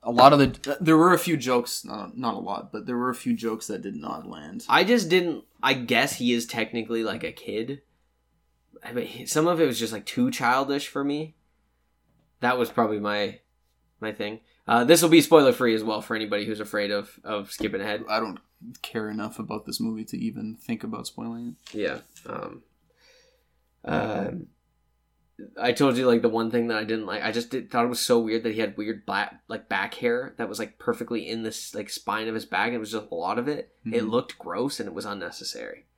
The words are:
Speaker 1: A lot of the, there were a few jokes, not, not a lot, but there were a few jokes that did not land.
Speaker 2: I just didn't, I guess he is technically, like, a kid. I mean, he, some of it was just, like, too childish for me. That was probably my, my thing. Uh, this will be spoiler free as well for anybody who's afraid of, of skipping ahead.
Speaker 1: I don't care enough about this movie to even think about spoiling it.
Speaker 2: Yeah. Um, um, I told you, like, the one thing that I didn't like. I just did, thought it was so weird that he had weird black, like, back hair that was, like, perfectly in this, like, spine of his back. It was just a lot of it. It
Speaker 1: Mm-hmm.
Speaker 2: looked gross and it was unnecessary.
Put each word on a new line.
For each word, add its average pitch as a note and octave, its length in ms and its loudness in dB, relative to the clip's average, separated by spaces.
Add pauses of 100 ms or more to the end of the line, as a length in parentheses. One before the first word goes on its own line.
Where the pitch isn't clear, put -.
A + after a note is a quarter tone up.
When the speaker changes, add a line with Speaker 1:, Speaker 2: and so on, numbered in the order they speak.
Speaker 1:
A A2+ 80 -4
lot B2+ 220 10
of C#3+ 60 6
the, C3+ 420 2
there D#3+ 160 6
were E3+ 160 8
a E3+ 60 6
few E3 180 0
jokes, B2 480 0
not, G2+ 320 -12
not A#2+ 160 -4
a G2 60 -6
lot, F#2 340 -8
but G#2 140 -8
there B2 100 -4
were B2 140 0
a B2 40 -4
few B2 200 -2
jokes A2+ 320 -6
that F#2+ 160 -8
did G2 140 -8
not - 300 -10
land. - 400 -14
Speaker 2:
I D#3+ 160 6
just G3+ 280 4
didn't, F3 340 2 (180)
I C3+ 120 4
guess B2 400 2
he A#2+ 180 0
is A#2 140 0
technically, A2+ 580 -4
like, G2 180 -4
a D#2+ 100 -8
kid. A2+ 500 -8 (1000)
I - 100 -16
mean, A#2+ 140 -4
he, A#2+ 200 -14
some D#3 200 2
of E3+ 140 4
it D#3+ 60 6
was A#2 120 0
just, A2+ 140 -4
like, G#2 140 -10
too B2 240 2
childish C3+ 580 0
for C#3 160 -4
me. D3 300 -4 (1040)
That B2 160 2
was A#2+ 140 0
probably G#2+ 280 0
my, G#2 420 -2 (600)
my G#2+ 120 -6
thing. G#2 280 -8 (260)
Uh, A#2+ 180 4
this D#3+ 180 8
will E3+ 80 6
be E3 100 10
spoiler C#3+ 320 8
free A#2 220 2
as A2 100 -2
well G#2+ 160 -2
for A2 160 -6
anybody G#2 300 -2
who's G#2+ 140 -6
afraid G#2 300 -2
of, G2+ 340 -6
of G2+ 280 -6
skipping G2+ 300 -4
ahead. G#2 260 -6
Speaker 1:
I A2 120 0
don't G#2 180 -6 (420)
care G#2+ 300 -6
enough G#2+ 280 -8
about G#2+ 280 -8
this - 140 -8
movie A2 260 -4
to - 100 -10
even A2+ 400 -6
think - 260 -8
about A2+ 240 -10
spoiling A#2 500 -12 (160)
it. - 60 -20
Speaker 2:
Yeah. F2+ 200 -4 (260)
Um, - 380 -10 (1200)
um, - 640 -4 (1120)
I B2 120 0
told C3+ 240 4
you, B2+ 100 2
like, A#2 160 4
the A#2+ 60 4
one A2+ 220 0
thing A#2 180 0
that A2 100 -2
I G#2+ 60 -4
didn't A2 220 -4
like. A2 160 -6
I A2 100 -2
just A#2 180 -4
did, B2+ 200 -6
thought A#2+ 140 0
it B2 40 0
was B2 160 -4
so A#2+ 160 4
weird A2+ 240 -2
that A2 100 -2
he A2 60 -2
had G#2 160 -2
weird G#2+ 280 -6
black, G2+ 440 -4
like, - 200 -10
back G2 260 -4
hair B2 440 -2
that A2+ 100 -4
was, G#2+ 100 -10
like, A2 200 -8
perfectly A2+ 500 -4
in A2+ 140 -6
this, - 320 -10
like, G#2 160 -10
spine - 380 -4
of A3 60 -4
his G#3+ 120 -6
back. - 260 -2
It B2 60 -4
was G#2+ 140 -8
just A2 180 -6
a - 40 -8
lot F#2 240 -2
of B2 100 -4
it. - 240 -8 (120)
It A2 60 -8 (120)
Speaker 1:
Mm-hmm. G#2+ 60 -4
Speaker 2:
looked A#2 300 -2
gross G#2+ 420 -4
and G#2+ 60 -6
it F2 80 -12
was G2 100 -8
unnecessary. E2+ 840 -10 (120)